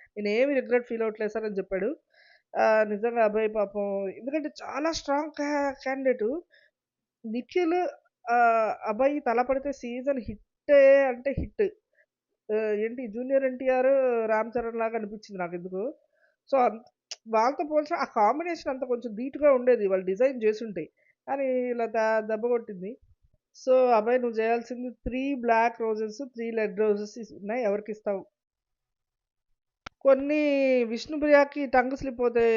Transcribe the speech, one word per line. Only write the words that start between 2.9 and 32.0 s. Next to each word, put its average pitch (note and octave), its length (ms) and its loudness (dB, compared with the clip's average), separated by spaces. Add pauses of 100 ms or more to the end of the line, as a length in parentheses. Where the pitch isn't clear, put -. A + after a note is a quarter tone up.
అభయ్ G#3+ 300 0
పాపం, G3+ 320 -2 (220)
ఎందుకంటే C#4 420 -6 (100)
చాలా D4+ 320 -4
స్ట్రాంగ్ D4 380 -4
క్యా-, C#4+ 520 -4
క్యాండిడేట్ C4 440 -2 (1000)
నిఖిల్. D#4+ 540 -2 (460)
ఆ, A#3+ 120 0 (500)
అభయ్ C4+ 340 0
తల A#3+ 220 0
పడితే C4+ 300 -2
సీజన్ B3+ 480 -4
హిట్టే C4+ 640 2 (220)
అంటే B3+ 340 -2
హిట్. G3+ 280 -2 (800)
ఆ, G#3+ 80 -2 (180)
ఏంటి A3+ 340 -4
జూనియర్ B3+ 360 -2
ఎన్టీఆర్, B3+ 480 2 (340)
రామ్ A3 280 0
చరణ్ A#3 240 -4
లాగా A3+ 200 -2
అనిపించింది G#3 400 -10
నాకు F3 160 -6
ఎందుకు. F3+ 280 -6 (680)
So, C4+ 60 2
అంత-, A#3 280 2 (440)
వాళ్ళతో A#3+ 360 0
పోల్చిన D4+ 320 -2
ఆ C4+ 80 -2
కాంబినేషన్ D4 680 0
అంత C4 120 -6
కొంచెం A#3+ 300 -4
ధీటుగా C4+ 380 2
ఉండేది B3 340 2
వాళ్ళు F#3+ 200 0
డిజైన్ B3 360 0
చేసుంటే, G#3+ 420 -2 (420)
కానీ C#4 200 -2 (240)
ఇలా A#3 160 -2
ద-, A3 400 0
దెబ్బ A3 200 -4
కొట్టింది. A3 440 -4 (640)
So, - 160 0 (180)
అభయ్ A#3 300 4
నువ్వు A#3+ 180 -4
చేయాల్సింది A#3 520 -2 (160)
త్రీ B3 160 -4 (120)
బ్లాక్ A#3 460 2
రోజెస్, A3 400 -4 (140)
త్రీ A#3 160 -8
రెడ్ G#3+ 300 -2
రోజెస్ G#3 380 0
ఇస్-, G#3 160 -14
ఉన్నాయి, G#3 300 -6
ఎవరికి G#3 280 -2
ఇస్తావు? G3+ 300 -4 (1800)
కొన్ని C#4 380 4 (420)
విష్ణుప్రియకి C#4+ 840 2
టంగ్ B3+ 300 2
స్లిప్ B3+ 240 -8